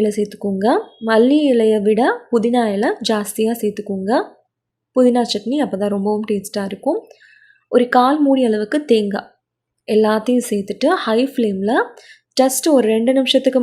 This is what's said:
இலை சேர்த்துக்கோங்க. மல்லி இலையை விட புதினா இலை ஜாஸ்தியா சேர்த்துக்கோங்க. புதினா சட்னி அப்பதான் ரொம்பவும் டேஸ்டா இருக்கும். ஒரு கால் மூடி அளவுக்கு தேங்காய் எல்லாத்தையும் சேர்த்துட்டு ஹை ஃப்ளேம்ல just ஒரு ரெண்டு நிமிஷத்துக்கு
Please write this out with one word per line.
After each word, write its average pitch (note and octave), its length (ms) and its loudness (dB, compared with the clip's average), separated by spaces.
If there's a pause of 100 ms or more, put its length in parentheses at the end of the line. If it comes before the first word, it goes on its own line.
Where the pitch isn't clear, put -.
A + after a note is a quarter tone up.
இலை G#3+ 160 2
சேர்த்துக்கோங்க. G3+ 500 -4 (420)
மல்லி A#3+ 300 4 (140)
இலையை A3 340 2
விட G#3+ 160 2 (300)
புதினா A#3+ 320 2 (100)
இலை A3 160 0 (200)
ஜாஸ்தியா A3 520 -4
சேர்த்துக்கோங்க. G3+ 480 -6 (880)
புதினா B3 260 4 (100)
சட்னி A3 320 -4
அப்பதான் G3 320 -4
ரொம்பவும் G#3+ 340 -4
டேஸ்டா G3 400 -6
இருக்கும். C#4+ 300 -4 (720)
ஒரு A#3+ 120 4 (120)
கால் C4+ 300 2
மூடி C4+ 240 2
அளவுக்கு G#3+ 280 -2 (140)
தேங்காய் G3+ 340 0 (680)
எல்லாத்தையும் A3 560 2
சேர்த்துட்டு G3+ 400 -2 (160)
ஹை A3 120 0 (140)
ஃப்ளேம்ல G#3 400 -2 (680)
just C4 260 0 (120)
ஒரு A3+ 180 4
ரெண்டு A#3 240 2
நிமிஷத்துக்கு C4 440 2